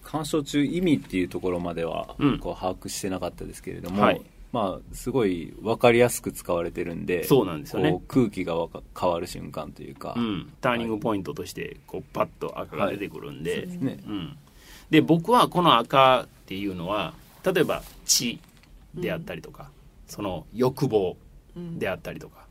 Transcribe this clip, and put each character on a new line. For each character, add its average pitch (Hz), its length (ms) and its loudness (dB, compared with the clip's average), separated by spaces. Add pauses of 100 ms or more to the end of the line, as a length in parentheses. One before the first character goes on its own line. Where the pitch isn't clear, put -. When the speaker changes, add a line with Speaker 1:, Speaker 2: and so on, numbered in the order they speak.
Speaker 1:
鑑 156 240 -6
賞 156 160 0
中、 143 220 0
意 165 160 0
味 170 140 6
っ - 40 2
て - 180 -6
い 90 60 2
う 85 60 0
と 90 100 -6
こ 90 140 0
ろ 87 80 0
ま 85 140 -4
で 82 100 -2
は、 82 340 -6
Speaker 2:
う 143 80 2
ん。 123 140 2
Speaker 1:
こ 87 180 -6
う、 - 20 -14
把 92 140 -2
握 - 140 -12
し - 120 -8
て 101 80 -6
な 92 120 -4
か 87 80 -4
っ 82 40 -6
た 90 120 -12
で 87 100 -12
す - 80 -16
け 92 80 -10
れ 87 100 -10
ど 87 80 -8
も、 98 140 2
Speaker 2:
は 113 80 8
い。 - 100 -2 (320)
Speaker 1:
ま 98 280 -2
あ、 - 120 -18
す - 200 -6
ご 120 140 2
い 87 360 -4
分 113 160 0
か 120 140 8
り 117 80 6
や 120 100 6
す - 100 -6
く 98 120 -6
使 - 200 -6
わ 85 120 0
れ 85 80 -4
て 90 100 -6
る 85 140 -6
ん 85 100 -6
で、 87 160 0
Speaker 2:
そ 131 200 6
う 95 40 0
な 85 80 -4
ん 76 60 -6
で 67 80 -12
す - 80 -6
よ 92 80 2
ね。 - 80 4
Speaker 1:
こ 90 120 -2
う、 - 40 -20
空 120 220 4
気 90 140 -6
が 82 120 -2
わ 85 120 -2
か-、 - 140 -12 (180)
変 92 80 2
わ 85 120 2
る 87 80 -6
瞬 87 240 -10
間 80 180 -8
と - 140 -16
い 71 80 -14
う - 20 -16
か。 - 220 -10
Speaker 2:
う 120 40 -2
ん。 107 400 -4
タ 123 100 2
ー 117 60 0
ニ 117 100 -4
ン - 20 -4
グ 110 100 -2
ポ 113 160 -2
イ 98 40 -2
ン 92 40 -4
ト - 120 -8
と - 120 -8
し - 60 -12
て、 - 240 -10 (100)
こ - 120 -10
う、 - 140 -10
パ 110 100 -2
ッ - 60 0 (120)
と - 180 -8
赤 92 160 -10
が 92 160 0
出 101 80 -6
て 95 100 -6
く 80 120 -12
る 73 100 -12
ん 71 140 -12
で。 87 80 -2
Speaker 1:
は - 60 -2
い。 - 20 -4
そ - 60 -10
う - 20 -
で 180 60 -10
す 175 80 -10
ね。 135 220 -4
Speaker 2:
う - 60 -12
ん。 85 260 -8 (540)
で、 156 100 8
僕 165 300 2
は 226 160 8
こ 175 160 0
の 139 160 8
赤 120 440 6
っ - 60 -12 (180)
て 95 100 -8
い 101 100 -4
う 92 80 -2
の 87 140 -6
は、 101 260 -4 (300)
例 185 160 2
え 139 40 4
ば 90 200 -2 (220)
血 - 340 0 (520)
で 180 200 -4
あ 170 60 -4
っ - 20 -6
た 87 160 -10
り 80 40 -12
と - 120 -18
か、 - 100 -18
Speaker 3:
う - 40 -16
ん。 - 20 -20 (400)
Speaker 2:
そ - 120 -12
の 90 320 -6
欲 127 360 0
望 98 280 2 (400)
で 175 320 -6
あ 90 60 -2
っ 82 60 -8
た 87 120 -10
り - 60 -12
と - 100 -16
か、 - 220 -20